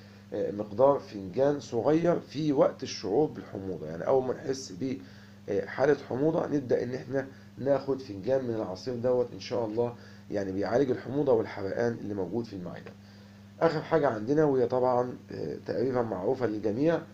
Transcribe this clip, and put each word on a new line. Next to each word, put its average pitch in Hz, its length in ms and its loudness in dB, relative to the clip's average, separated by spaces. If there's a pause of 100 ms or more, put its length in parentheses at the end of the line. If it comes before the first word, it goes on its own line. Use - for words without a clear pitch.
(320)
آه، 101 180 -2
مقدار 104 480 4
فنجان 110 600 0
صغير 151 600 2
في 151 320 -2
وقت 143 300 4
الشعور 120 440 0
بالحموضة، 95 600 -8
يعني 82 200 -6
أول 131 180 4
ما 127 100 -2
نحس - 460 -6
ب، 135 160 -2 (520)
آه، 101 180 0
حالة 139 300 2 (120)
حموضة، 151 380 0
نبدأ 127 360 0
إن 123 120 -4
إحنا 135 320 -4 (320)
ناخد 135 420 0
فنجان 107 440 -2
من 117 100 -2
العصير 104 400 -4
دوت 123 380 2
إن - 80 -12
شاء 120 240 -2
الله، 117 300 0 (360)
يعني 95 220 -2
بيعالج 107 380 0
الحموضة 135 420 0
والحرقان 110 600 0
اللي 104 220 -6
موجود 101 300 -4
في 101 120 -12
المعدة. - 360 -10 (680)
آخر 147 220 2
حاجة 147 260 4
عندنا، 120 360 2
وهي 131 220 4
طبعا، 123 500 2 (160)
آه، - 240 -6 (100)
تقريبا 123 360 0
معروفة 113 440 0
للجميع، 110 540 2 (140)